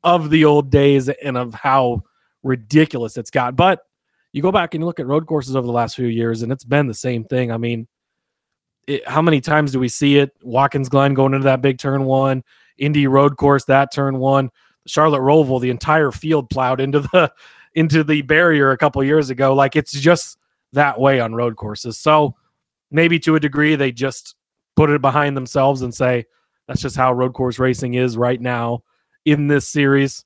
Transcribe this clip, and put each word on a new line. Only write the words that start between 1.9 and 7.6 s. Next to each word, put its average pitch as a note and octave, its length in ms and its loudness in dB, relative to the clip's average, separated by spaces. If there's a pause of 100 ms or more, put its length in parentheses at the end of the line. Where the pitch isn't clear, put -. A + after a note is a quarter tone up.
ridiculous B2+ 760 0
it's A#2 140 -12
got. B2+ 240 -2
But F3 260 2 (520)
you C#3 80 -6
go F#3 100 0
back F#3 220 -2
and D#3 80 -4
you E3 40 -4
look E3+ 140 -6
at B2+ 80 -6
road D#3 200 -2
courses C3+ 280 -4
over B2+ 100 -2
the A#2+ 80 -4
last A#2 220 -2
few B2 120 -4
years, A#2 340 -4
and A#2 100 -6
it's C3+ 140 -8
been C#3+ 220 0
the A2 60 -6
same A#2+ 300 -6
thing. B2 280 -4
I A2+ 60 -6
mean, A#2 300 -6 (1000)